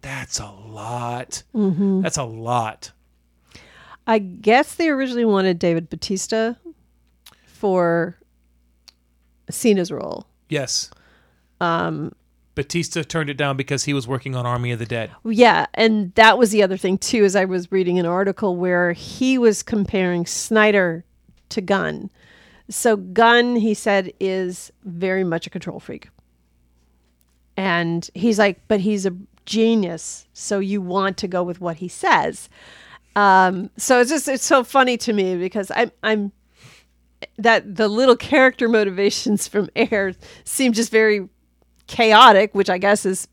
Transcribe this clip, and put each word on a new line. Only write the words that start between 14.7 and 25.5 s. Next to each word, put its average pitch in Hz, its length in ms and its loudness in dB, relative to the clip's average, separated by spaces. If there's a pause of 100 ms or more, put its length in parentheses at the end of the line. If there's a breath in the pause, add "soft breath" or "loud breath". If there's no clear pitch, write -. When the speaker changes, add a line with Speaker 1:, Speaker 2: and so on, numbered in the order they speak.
Speaker 1:
of 120 80 -6
the 113 80 -8
Dead. 113 240 -8 (140)
Speaker 2:
Yeah, 220 500 4
and 214 400 0
that 220 240 8
was 220 140 4
the 208 100 4
other 190 140 2
thing, 190 220 -2
too, 220 260 2
is 190 100 2
I 196 100 2
was 185 280 -6
reading 180 260 0
an 175 80 0
article 185 480 -2
where 180 380 0
he 262 440 -2
was 233 280 2
comparing 180 640 -2
Snyder 202 800 0 (440)
to - 120 -8
Gunn. 185 480 -4 (640 soft breath)
So 220 260 0
Gunn, 233 600 2
he 220 180 0
said, 196 460 -2
is 185 500 -6 (140)
very 185 400 -4
much 170 240 -4
a - 20 -18